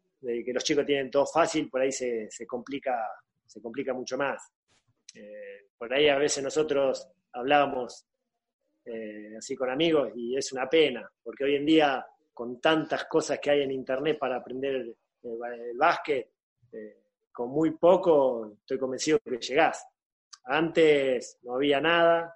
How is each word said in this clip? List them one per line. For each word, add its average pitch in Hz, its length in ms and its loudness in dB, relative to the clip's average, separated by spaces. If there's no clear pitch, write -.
de 120 240 -4
que 123 100 -6
los 123 100 -4
chicos 143 220 0
tienen 139 240 -2
todo 139 160 2
fácil, 160 440 0
por 131 120 -2
ahí 135 100 0
se, 117 380 -6
se - 160 -14
complica, 127 540 -6
se 104 140 -20
complica 123 320 -6
mucho 123 240 -8
más. 135 340 -6
Eh, 104 640 -18
por 117 140 -10
ahí 147 180 4
a 139 80 2
veces 143 260 0
nosotros 139 640 0
hablamos, 131 760 0
eh, 107 520 -12
así 131 180 -8
con 127 160 -4
amigos, 143 440 2
y 120 200 -6
es 139 160 -4
una 131 180 -6
pena, 131 400 2
porque 117 220 -6
hoy 143 100 2
en 143 100 -2
día, 147 400 4
con 120 260 -10
tantas 156 460 0
cosas 151 340 0
que 143 120 0
hay 143 100 4
en 135 100 -2
internet 135 480 -4
para 127 160 -2
aprender 131 400 -6
el, 117 200 -8
el 120 540 -10
básquet, 151 520 0
eh, 107 260 -16
con 120 180 -8
muy 156 220 0
poco 143 880 4
estoy - 180 -6
convencido 131 420 0
que 127 180 -6
llegás. 131 500 0
Antes 147 1000 2
no 120 120 -8
había 139 240 2
nada, 170 560 4